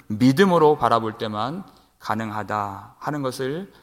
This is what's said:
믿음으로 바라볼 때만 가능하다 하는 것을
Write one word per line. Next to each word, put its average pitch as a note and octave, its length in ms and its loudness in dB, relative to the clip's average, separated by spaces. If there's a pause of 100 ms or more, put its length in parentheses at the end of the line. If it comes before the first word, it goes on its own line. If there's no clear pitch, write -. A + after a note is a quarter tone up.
믿음으로 D3+ 680 4
바라볼 A2+ 400 0
때만 A2 460 -6 (360)
가능하다 G#2+ 1000 -6
하는 D3 220 -6
것을 C#3 500 -6 (120)